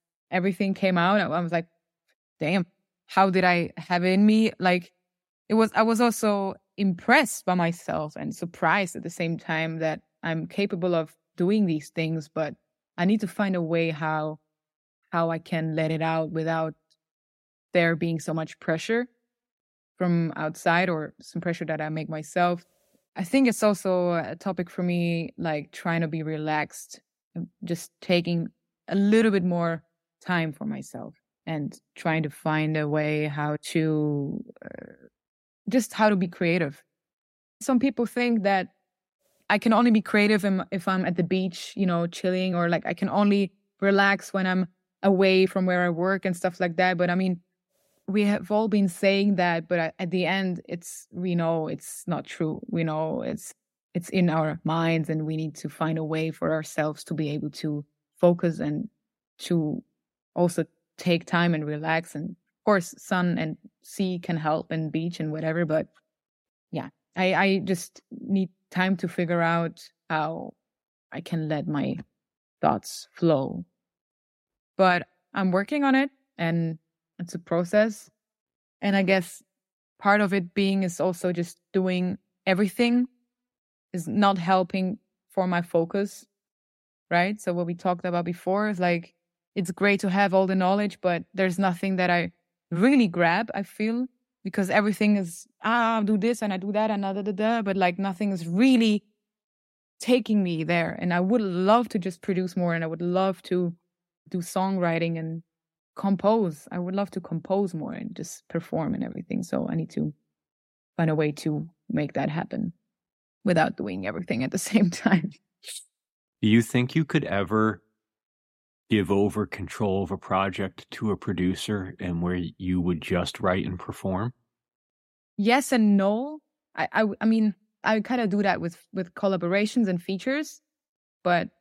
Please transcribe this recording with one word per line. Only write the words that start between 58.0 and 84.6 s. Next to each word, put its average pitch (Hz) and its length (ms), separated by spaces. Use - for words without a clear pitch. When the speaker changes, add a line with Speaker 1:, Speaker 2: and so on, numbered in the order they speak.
Speaker 1:
focus 175 400
and 151 280
to 160 440
also 170 300
take 170 260
time 170 300
and 156 100
relax. 160 500
And 160 160
of - 360
course, 196 320
sun 180 400
and 156 180
sea 185 360
can 170 180
help, 156 340
and 160 220
beach 165 260
and 156 140
whatever. 160 320
But 156 220
yeah, 156 160
I, 185 180
I 196 260
just 190 500
need 190 400
time 185 280
to 180 100
figure 170 320
out 165 400
how 160 420
I - 120
can 160 260
let 151 180
my 143 300
thoughts - 520
flow. 165 520
But 180 300
I'm 190 200
working 202 320
on 269 100
it, 277 160
and 165 420
it's 175 140
a 175 40
process. 208 720
And 196 140
I 196 80
guess 185 360
part 208 200
of 196 140
it 175 180
being 196 300
is 175 160
also 180 340
just 170 280
doing 185 460
everything 233 600
is 170 160
not 202 280
helping 185 600